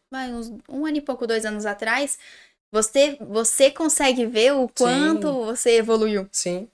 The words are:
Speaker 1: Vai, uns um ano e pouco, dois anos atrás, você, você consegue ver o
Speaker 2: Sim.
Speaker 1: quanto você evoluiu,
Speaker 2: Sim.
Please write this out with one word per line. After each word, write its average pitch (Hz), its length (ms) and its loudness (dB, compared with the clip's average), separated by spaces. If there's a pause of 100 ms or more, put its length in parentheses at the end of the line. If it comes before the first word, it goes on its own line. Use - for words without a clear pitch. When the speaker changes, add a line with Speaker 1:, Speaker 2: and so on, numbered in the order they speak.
(100)
Speaker 1:
Vai, 262 220 -10
uns 233 180 -10 (200)
um 277 160 -6
ano 302 100 -2
e 294 60 -2
pouco, 247 240 -6
dois 220 180 -2
anos 214 220 -6
atrás, 226 520 -4 (540)
você, 277 480 2
você 226 500 2
consegue 269 560 0
ver 233 260 2
o 269 140 0
Speaker 2:
Sim. - 100 -10
Speaker 1:
quanto 294 560 2 (120)
você 233 340 2
evoluiu, 220 520 0
Speaker 2:
Sim. 180 440 -6